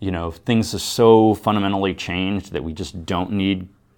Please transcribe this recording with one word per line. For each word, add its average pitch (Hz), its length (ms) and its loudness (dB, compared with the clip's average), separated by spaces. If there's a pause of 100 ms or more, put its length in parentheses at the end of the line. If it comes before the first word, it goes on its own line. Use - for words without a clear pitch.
you 95 100 -4
know, 85 200 -4
things 113 440 -2
are 98 40 -6
so 110 560 6
fundamentally 98 600 -2
changed 92 580 -6
that 69 120 -6
we 80 80 -8
just 85 320 -12
don't 90 260 -4
need 95 380 -2 (300)